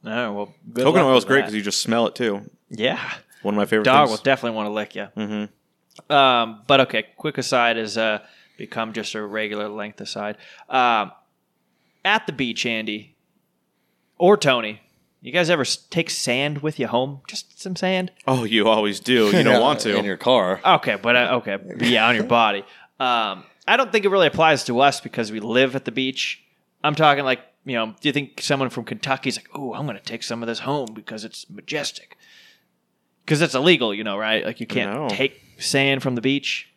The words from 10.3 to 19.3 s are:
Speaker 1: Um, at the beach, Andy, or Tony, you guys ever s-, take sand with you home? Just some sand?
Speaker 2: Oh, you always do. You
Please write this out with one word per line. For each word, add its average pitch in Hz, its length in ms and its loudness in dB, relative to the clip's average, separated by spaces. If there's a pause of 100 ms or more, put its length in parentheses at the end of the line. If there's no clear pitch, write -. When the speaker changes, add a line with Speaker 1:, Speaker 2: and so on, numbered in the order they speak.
Speaker 1:
Um, 117 440 2 (920)
at 214 220 0
the 175 60 -8
beach, 127 340 -4
Andy, 110 480 -6 (1040)
or 190 180 6
Tony, 117 440 0 (400)
you 123 120 -16
guys 170 180 0
ever 160 120 2
s-, - 140 -2
take - 340 -4
sand 143 520 -2
with 151 180 -4
you 117 80 -2
home? 135 400 -2
Just - 340 -14
some 185 140 -8
sand? 185 340 -2 (160)
Speaker 2:
Oh, 131 160 0
you 107 260 4
always 104 300 2
do. 120 280 4
You 101 160 4